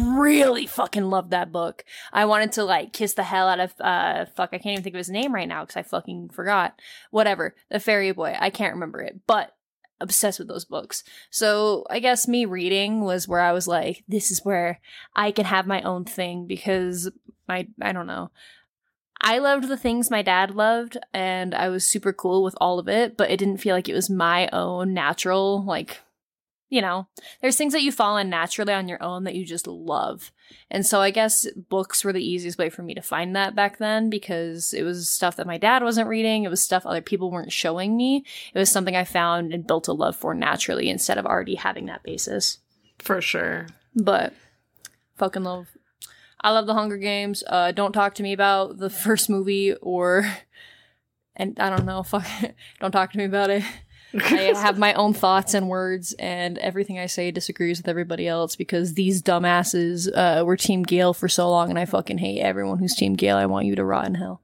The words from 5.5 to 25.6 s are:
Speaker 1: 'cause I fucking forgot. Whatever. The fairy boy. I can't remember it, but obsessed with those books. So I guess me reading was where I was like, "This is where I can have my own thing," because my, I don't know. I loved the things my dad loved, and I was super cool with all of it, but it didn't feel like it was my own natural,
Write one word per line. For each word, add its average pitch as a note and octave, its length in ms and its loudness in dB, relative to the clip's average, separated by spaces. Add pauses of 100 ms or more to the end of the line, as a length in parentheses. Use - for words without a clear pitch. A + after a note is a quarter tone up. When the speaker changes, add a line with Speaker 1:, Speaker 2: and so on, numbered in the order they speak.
Speaker 1:
'cause - 140 -12
I F3 60 -6
fucking F3 460 -8
forgot. F#3 440 -2 (380)
Whatever. G3+ 440 2 (140)
The G#3 100 -2
fairy G3 340 2
boy. E3 240 -4
I G3 120 0
can't G3+ 240 -2
remember E3+ 280 -8
it, G3 260 -12
but G#3+ 280 2 (440)
obsessed F#3+ 400 0
with - 80 -10
those - 180 -12
books. - 380 -10 (260)
So G#3 580 2
I A#3 120 -4
guess B3 280 2
me A#3+ 180 2
reading G3 560 0
was F3+ 260 0
where F3 140 2
I F3 100 4
was F3+ 160 0
like, E3+ 400 -2
"This G3 240 0
is F3+ 120 -4
where F3 360 -2 (360)
I G#3 140 2
can G#3 160 0
have F#3+ 220 0
my F#3+ 160 -2
own F3+ 220 -4
thing," F3 420 -6
because F3+ 640 -2 (360)
my, F#3 200 -6 (120)
I G3+ 120 -2
don't F3 160 -6
know. F3+ 240 -8 (920)
I A3+ 140 4
loved C#4 300 2
the C4+ 100 -2
things A#3+ 320 0
my G#3+ 140 0
dad F#3+ 320 2
loved, A#3 420 2 (160)
and F#3 400 -2
I F#3 160 0
was F#3 160 0
super G3 260 0
cool F#3+ 300 2
with F#3 180 0
all F3+ 200 2
of F#3 100 -4
it, A3+ 260 2
but - 140 2
it G3 80 2
didn't G3 220 0
feel F#3+ 160 2
like F3+ 120 0
it - 60 -4
was F#3 160 0
my F3 420 2
own F3+ 440 -2
natural, F#3+ 680 0